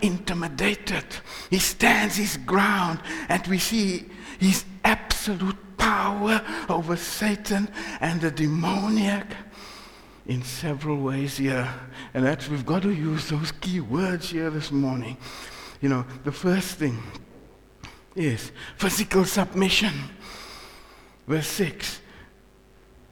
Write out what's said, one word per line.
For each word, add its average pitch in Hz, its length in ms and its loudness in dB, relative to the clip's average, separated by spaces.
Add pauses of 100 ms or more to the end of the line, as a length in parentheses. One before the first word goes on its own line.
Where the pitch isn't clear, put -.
intimidated. 180 1040 0 (440)
He 185 100 4
stands 214 560 4
his 196 220 0
ground, 180 640 2 (300)
and 175 180 0
we 185 120 2
see 196 460 0 (340)
his 190 260 6 (180)
absolute 196 960 0
power 208 680 2 (260)
over 170 260 0
Satan 208 720 0 (320)
and 165 180 2
the 156 120 2
demoniac 196 1000 2 (920)
in 123 180 -2
several 147 540 -2
ways 135 400 0
here. 127 340 0 (420)
And 131 120 4
that's, 151 240 2
we've 143 160 -2
got 175 160 2
to 202 100 4
use 156 380 0
those 151 220 0
key 185 280 -2
words 165 520 0
here 160 180 0
this 151 220 -4
morning. 127 460 0 (640)
You 139 80 2
know, 127 160 2 (180)
the 147 80 -2
first 185 460 0
thing 123 240 0 (1120)
is 143 360 0 (260)
physical 190 480 4
submission. 190 680 4 (1300)
Verse 151 200 0
six. - 540 -2 (1120)